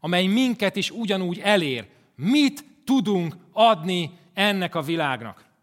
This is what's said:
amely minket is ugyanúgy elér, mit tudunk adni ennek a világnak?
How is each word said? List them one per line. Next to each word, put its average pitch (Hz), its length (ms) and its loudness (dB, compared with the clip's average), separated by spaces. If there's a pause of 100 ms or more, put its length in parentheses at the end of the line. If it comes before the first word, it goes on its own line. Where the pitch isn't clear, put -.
amely 180 260 0
minket 214 500 0
is 190 140 -2
ugyanúgy 190 480 -4
elér, 156 500 0 (260)
mit 277 500 2 (200)
tudunk 196 520 0 (160)
adni 180 640 2 (140)
ennek 196 420 0
a 165 80 -2
világnak? 135 640 -4 (180)